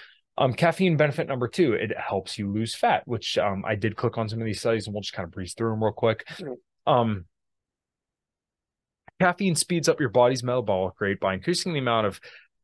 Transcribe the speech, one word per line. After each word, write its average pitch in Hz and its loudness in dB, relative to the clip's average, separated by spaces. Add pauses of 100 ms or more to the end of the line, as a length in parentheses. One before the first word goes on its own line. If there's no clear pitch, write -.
(360)
Um, 131 4
caffeine 170 2
benefit 151 0
number 123 -2
two, 151 2
it 101 -2
helps - -4
you 101 -4
lose 110 -4
fat, 214 2
which, - -4
um, 98 0
I 110 -2
did 104 -2
click 113 -2
on 110 -2
some 113 -8
of 113 -6
these 107 -6
studies, 113 0
and 104 -8
we'll 104 -6
just - -12
kinda 87 -8
breeze 90 -10
through 113 -2
'em 110 -2
real 107 2
quick. - 0 (580)
Um, 113 2 (1900)
caffeine 180 2
speeds 165 0
up 160 4
your 131 0
body's 123 4
metabolic 104 0
rate 98 0
by 95 0
increasing 170 -2
the 147 -2
amount 117 2
of 98 -4 (440)